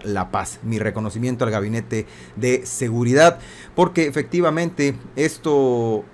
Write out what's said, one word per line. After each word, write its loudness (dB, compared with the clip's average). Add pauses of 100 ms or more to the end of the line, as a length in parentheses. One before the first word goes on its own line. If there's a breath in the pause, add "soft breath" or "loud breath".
la -4
paz. -6
Mi -4
reconocimiento -4
al 0
Gabinete -4 (320 loud breath)
de 2
Seguridad, 4 (380 loud breath)
porque 2
efectivamente 0 (220)
esto, 2